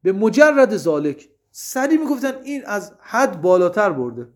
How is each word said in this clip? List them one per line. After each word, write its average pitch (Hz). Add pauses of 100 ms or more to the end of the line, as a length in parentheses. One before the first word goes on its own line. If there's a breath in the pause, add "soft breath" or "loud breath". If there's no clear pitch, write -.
به 185
مجرد 220
ذالک، 147 (220)
سری 285
می‌گفتن 269 (120)
این 277
از 202
حد 214
بالاتر 185
برده 120